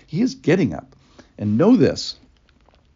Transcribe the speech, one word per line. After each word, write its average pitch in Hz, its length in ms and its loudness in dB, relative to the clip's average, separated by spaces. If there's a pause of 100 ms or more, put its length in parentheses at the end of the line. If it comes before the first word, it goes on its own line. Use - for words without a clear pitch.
He 170 160 -6
is 254 140 -4
getting 156 360 -2
up. - 240 -16 (400)
And 104 220 -4
know 214 180 4
this, 113 400 0 (800)